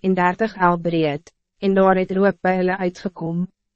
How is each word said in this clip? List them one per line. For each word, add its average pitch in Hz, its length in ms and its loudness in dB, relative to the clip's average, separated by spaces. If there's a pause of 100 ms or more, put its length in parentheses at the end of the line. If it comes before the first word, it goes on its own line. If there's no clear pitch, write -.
en 190 120 0
dertig 180 420 -2
el 175 220 2
breed, 165 500 -2 (320)
en 196 140 0
daar 190 260 4
het 185 120 -4
rook 190 280 0
by 185 160 0
hulle 185 220 -2
uitgekom. 180 680 -6 (280)